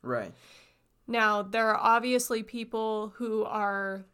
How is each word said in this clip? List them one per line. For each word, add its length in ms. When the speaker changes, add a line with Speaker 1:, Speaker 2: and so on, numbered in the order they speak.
Speaker 1:
Right. 300
Speaker 2:
Now, 340
there 300
are 100
obviously 600
people 760
who 280
are, 680